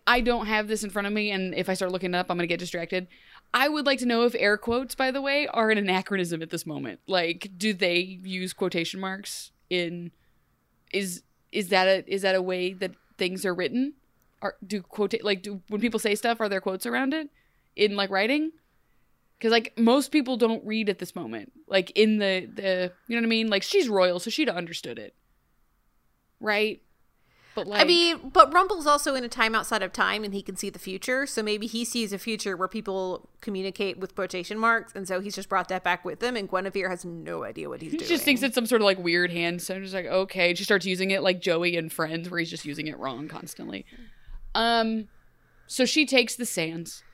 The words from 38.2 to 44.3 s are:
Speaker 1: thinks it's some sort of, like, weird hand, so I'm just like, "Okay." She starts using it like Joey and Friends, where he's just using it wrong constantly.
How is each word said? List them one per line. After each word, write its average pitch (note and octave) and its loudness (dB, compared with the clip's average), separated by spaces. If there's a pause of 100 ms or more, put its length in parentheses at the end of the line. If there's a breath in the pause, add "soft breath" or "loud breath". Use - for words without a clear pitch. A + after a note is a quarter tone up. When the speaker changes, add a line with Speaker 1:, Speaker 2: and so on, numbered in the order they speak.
Speaker 1:
thinks C4+ 4
it's B3+ 0
some A#3 0
sort A3 4
of, - 4
like, F#3+ 4
weird F3 2
hand, E3+ -2
so F#3 -6
I'm F#3+ -8
just F#3+ -12
like, F#3 -4
"Okay." F3+ 2
She F#3+ -4
starts F#3+ 4
using F#3+ 0
it F#3 0
like F3+ 2
Joey F3 2
and D#3+ -4
Friends, E3 -4
where E3+ -2
he's E3 -4
just D#3+ -10
using D3+ -6
it - -8
wrong C3+ -6
constantly. - -12 (680 soft breath)